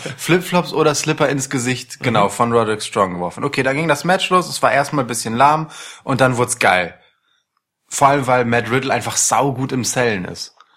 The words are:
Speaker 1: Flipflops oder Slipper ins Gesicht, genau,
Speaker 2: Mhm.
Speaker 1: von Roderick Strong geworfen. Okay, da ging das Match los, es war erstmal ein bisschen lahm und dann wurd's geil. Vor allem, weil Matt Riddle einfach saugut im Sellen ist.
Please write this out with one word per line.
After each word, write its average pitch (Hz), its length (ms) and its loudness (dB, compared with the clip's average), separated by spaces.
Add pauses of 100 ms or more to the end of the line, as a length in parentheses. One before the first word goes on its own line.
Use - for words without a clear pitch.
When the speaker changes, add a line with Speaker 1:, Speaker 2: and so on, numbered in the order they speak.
(160)
Speaker 1:
Flipflops 175 560 0
oder 151 240 2
Slipper 156 320 0
ins 139 200 -2
Gesicht, 123 520 -4
genau, 110 260 2
Speaker 2:
Mhm. 98 40 2
Speaker 1:
von 117 220 0
Roderick 110 300 0
Strong 95 320 0
geworfen. 87 300 -6
Okay, 139 180 -2
da 135 100 0
ging 156 160 -2
das 143 160 2
Match 185 260 0
los, 180 180 2
es - 140 -6
war 113 100 4
erstmal 139 320 0
ein 117 40 -12
bisschen 117 280 -4
lahm 151 320 4 (340)
und 120 180 -2
dann 127 180 2
wurd's 120 200 0
geil. 90 400 2 (920)
Vor 139 200 2
allem, 143 180 2
weil 127 200 2
Matt 117 240 0
Riddle 127 220 0
einfach 120 240 -2
saugut 131 540 0
im 127 140 -4
Sellen 110 400 0
ist. - 320 -12 (200)